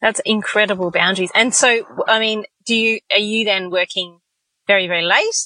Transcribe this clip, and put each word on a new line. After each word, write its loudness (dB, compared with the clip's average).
That's 0
incredible 0
boundaries. 0
And 2
so, 2
I 4
mean, -2
do -2
you, 0
are 2
you -2
then -2
working -4
very, 2
very -2
late? 2